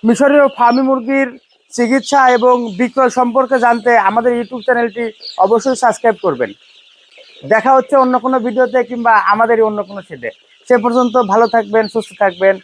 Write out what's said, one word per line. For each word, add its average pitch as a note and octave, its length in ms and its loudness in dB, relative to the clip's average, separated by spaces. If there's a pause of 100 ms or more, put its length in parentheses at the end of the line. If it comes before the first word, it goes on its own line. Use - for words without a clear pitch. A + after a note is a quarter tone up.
মিশরীয় C#4 440 2
ফার্মি A#3+ 340 0
মুরগির C4 460 -2 (440)
চিকিৎসা C4 560 0
এবং B3 260 2 (220)
বিক্রয় B3+ 340 0
সম্পর্কে B3+ 480 -2
জানতে A#3+ 400 0
আমাদের A#3+ 340 0
YouTube A#3+ 300 -6
চ্যানেলটি A#3 420 -2 (340)
অবশ্যই A3 380 0
সাবস্ক্রাইব A3+ 460 0
করবেন। B2 280 -2 (1000)
দেখা A3 280 2
হচ্ছে C4 200 0
অন্য B3+ 220 2
কোনো B3+ 200 -2
ভিডিওতে B3 460 -2
কিংবা A#3+ 280 -2 (200)
আমাদেরই A3+ 300 2
অন্য G#3 220 -2
কোনো G3 180 -14
শেডে। A#2+ 280 -12 (380)
সে B3 100 4
পর্যন্ত A#3+ 380 0
ভালো A3+ 300 2
থাকবেন, A3 420 -2
সুস্থ A3 300 -8
থাকবেন। F#3+ 460 0